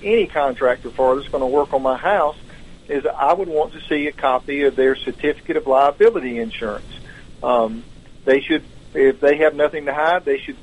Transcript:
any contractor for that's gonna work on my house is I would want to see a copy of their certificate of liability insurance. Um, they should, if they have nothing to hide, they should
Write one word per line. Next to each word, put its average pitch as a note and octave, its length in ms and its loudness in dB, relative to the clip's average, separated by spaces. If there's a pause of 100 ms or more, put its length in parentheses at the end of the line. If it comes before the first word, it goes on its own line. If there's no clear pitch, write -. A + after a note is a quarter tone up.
any G#3 240 2
contractor B2+ 640 -2
for C3 260 2
that's C#3 140 -6
gonna C3+ 180 -2
work C#3+ 260 0
on C3+ 80 0
my C3 160 0
house D#3 400 0 (500)
is C#3+ 180 -4
I D3 280 0
would F#3 140 -2
want D#3 260 -2
to D#3 80 -16
see D3 260 -2
a D3 40 -4
copy C#3 520 -2
of C3 120 2
their C3 200 4
certificate D3 640 -4
of D3+ 100 -2
liability C#3 720 2
insurance. A2+ 480 -6 (560)
Um, A#2 400 0 (420)
they C#3 160 4
should, D3+ 220 -2 (300)
if C3+ 260 4
they D3 180 4
have D#3 160 2
nothing D3 320 -2
to C#3 80 -4
hide, E3 320 0
they C#3 140 0
should C3+ 240 -14